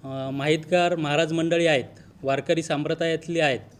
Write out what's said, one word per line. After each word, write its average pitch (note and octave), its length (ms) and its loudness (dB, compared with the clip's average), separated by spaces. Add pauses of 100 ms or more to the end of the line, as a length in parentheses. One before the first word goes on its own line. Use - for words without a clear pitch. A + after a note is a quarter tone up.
अ, C3+ 260 -8
माहितगार D#3+ 640 2
महाराज D#3 380 0
मंडळी E3 320 2
आहेत, - 580 -2
वारकरी C#3 400 0
संप्रदायातली D#3+ 760 -2
आहेत, C3+ 200 2 (200)